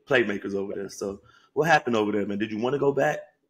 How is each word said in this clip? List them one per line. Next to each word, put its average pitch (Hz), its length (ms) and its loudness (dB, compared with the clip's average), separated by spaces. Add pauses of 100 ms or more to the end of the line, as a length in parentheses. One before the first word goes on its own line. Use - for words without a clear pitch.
playmakers 104 460 0
over 98 200 -4
there. 98 140 -8
So 101 320 -8 (320)
what 151 160 0
happened 147 280 4
over 107 160 2
there, 101 140 0
man? 101 120 -4
Did 107 140 -2
you 107 60 -4
wanna 127 200 0
go 139 140 2
back? 143 260 0 (320)